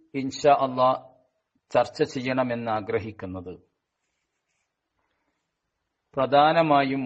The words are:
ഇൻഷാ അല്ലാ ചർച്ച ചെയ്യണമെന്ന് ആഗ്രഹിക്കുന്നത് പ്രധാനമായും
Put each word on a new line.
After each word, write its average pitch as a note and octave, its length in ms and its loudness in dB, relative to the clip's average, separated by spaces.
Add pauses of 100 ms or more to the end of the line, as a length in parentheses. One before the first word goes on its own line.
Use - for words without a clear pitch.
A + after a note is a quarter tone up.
(140)
ഇൻഷാ C3+ 460 2
അല്ലാ B2+ 300 2 (840)
ചർച്ച B2 280 0 (100)
ചെയ്യണമെന്ന് B2 640 -4
ആഗ്രഹിക്കുന്നത് G2 840 -6 (2500)
പ്രധാനമായും C#3+ 920 2